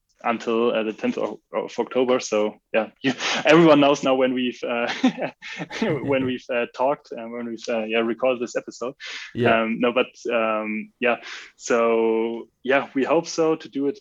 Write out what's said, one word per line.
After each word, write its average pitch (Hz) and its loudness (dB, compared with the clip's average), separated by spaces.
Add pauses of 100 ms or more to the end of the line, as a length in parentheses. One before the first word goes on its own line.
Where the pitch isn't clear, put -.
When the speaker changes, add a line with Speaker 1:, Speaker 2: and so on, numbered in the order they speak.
(240)
Speaker 1:
until, 117 0
uh, 110 -2
the 107 -4
tenth 123 -4
of, 107 -4 (120)
of - -6
October. 123 0
So 107 -2 (100)
yeah, 110 0
<laughs> - -20
you, 135 0 (320)
everyone 156 8
knows 143 4
now 135 2
when 131 2
we've, 123 -4
uh, 120 -2 (540)
<laughs> - -10
when 139 0
we've, 127 -6
uh, 120 0
talked 143 -2
and 117 -10
when 120 -8
we've, 110 -10
uh, 113 -2
yeah, 113 0
recorded 117 0
this 120 -6
episode. 123 -10 (400)
Speaker 2:
Yeah. 117 4
Speaker 1:
Um, 113 -2
no, 120 2
but, 123 0 (200)
um, 107 -2
yeah. 120 2 (400)
So 113 0 (120)
yeah, 127 0
we 135 2
hope 160 2
so 160 0
to - -8
do 135 -4
it 139 -4